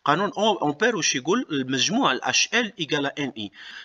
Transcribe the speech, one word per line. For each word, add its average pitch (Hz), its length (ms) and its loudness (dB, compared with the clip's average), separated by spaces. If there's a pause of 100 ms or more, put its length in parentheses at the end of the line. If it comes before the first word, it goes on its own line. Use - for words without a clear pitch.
قانون 185 280 2
اوم، 202 300 2
امبير 208 340 0
واش - 180 0
يقول؟ 160 360 0
المجموع 139 640 2
ال 123 120 -2
اش - 300 2
ال 226 240 0
ايكال 147 280 -2
ان 139 300 -4
اي. 104 140 -8 (340)